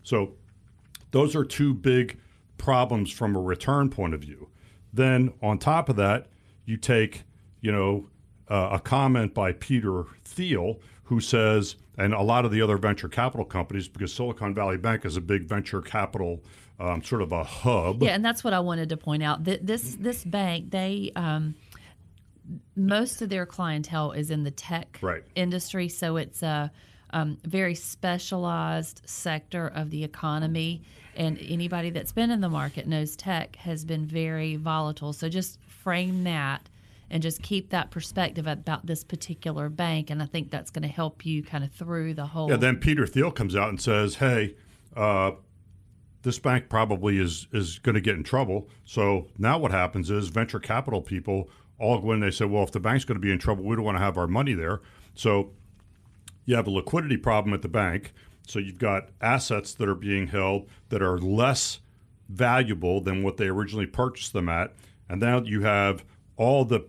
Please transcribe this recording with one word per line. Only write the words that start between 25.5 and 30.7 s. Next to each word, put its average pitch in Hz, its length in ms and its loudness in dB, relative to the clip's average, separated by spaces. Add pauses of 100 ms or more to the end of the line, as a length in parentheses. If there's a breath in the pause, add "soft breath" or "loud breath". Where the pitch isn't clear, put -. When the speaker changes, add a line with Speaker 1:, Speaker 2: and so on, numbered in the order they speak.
Speaker 2:
so 165 280 -2
it's - 260 -6
a, 147 280 -2 (380 soft breath)
um, 156 340 -2
very 180 320 0
specialized 170 1300 -4
sector 160 640 -6
of 151 220 -6
the 151 140 -6
economy. 160 800 -2 (320 loud breath)